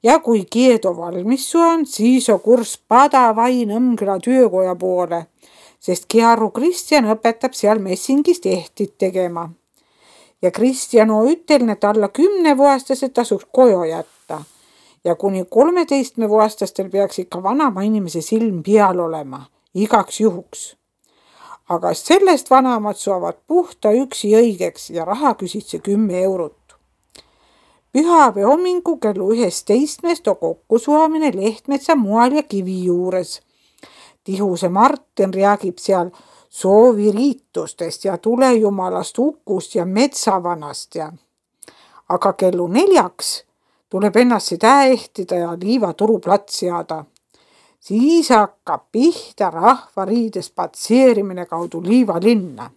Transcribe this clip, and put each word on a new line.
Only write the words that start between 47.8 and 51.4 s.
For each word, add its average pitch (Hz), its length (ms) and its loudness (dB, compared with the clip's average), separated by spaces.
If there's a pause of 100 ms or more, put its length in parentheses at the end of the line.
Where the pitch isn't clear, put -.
Siis 285 480 2
hakkab 208 540 -2 (100)
pihta 233 580 -2
rahvariide 208 920 -2
spatseerimine 196 1040 0